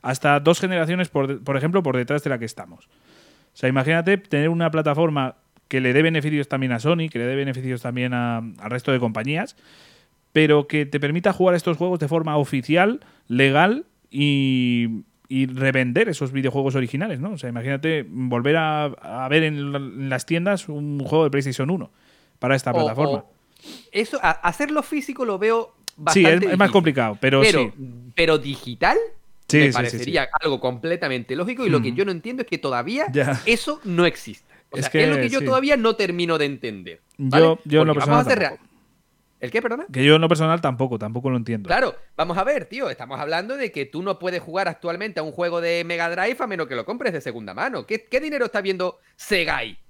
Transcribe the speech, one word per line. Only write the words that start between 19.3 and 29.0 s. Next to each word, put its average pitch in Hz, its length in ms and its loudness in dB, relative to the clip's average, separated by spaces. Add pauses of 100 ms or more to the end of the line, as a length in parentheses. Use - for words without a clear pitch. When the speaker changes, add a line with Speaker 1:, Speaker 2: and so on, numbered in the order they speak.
Speaker 1:
en 143 300 -2
la, 143 60 -4
en 135 300 -8
las 127 160 -2
tiendas 175 440 -2
un 147 340 -6
juego 156 220 2
de 139 60 2
PlayStation 135 380 -2
uno 180 220 -4 (480)
para 131 160 4
esta - 160 -2
Speaker 2:
O, - 40 0
Speaker 1:
plataforma. 143 440 0
Speaker 2:
o - 120 -16 (600)
eso, 226 300 -4
a-, 170 100 4 (160)
hacerlo 294 360 -2
físico 269 420 -6
lo 202 120 -2
veo 226 360 0 (380)
Speaker 1:
Sí, 190 80 6
es, 175 60 8
Speaker 2:
bastante 160 100 8
Speaker 1:
es 180 60 2
más 190 100 0
Speaker 2:
difícil. 185 220 4
Speaker 1:
complicado, 135 480 2
pero 135 200 4
Speaker 2:
Pero, 180 200 6
Speaker 1:
sí. 107 100 -2 (420)
Speaker 2:
pero 160 240 4
digital 147 600 -2 (500)